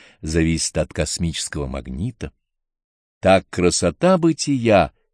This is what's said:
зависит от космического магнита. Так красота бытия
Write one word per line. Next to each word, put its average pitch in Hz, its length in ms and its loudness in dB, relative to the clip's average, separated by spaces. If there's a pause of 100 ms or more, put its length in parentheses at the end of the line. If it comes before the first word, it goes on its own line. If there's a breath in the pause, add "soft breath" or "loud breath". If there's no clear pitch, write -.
(220 soft breath)
зависит 80 560 0
от - 160 -4
космического 80 720 -6
магнита. 67 640 -10 (960)
Так 92 240 4
красота 90 720 2
бытия 120 720 2 (200)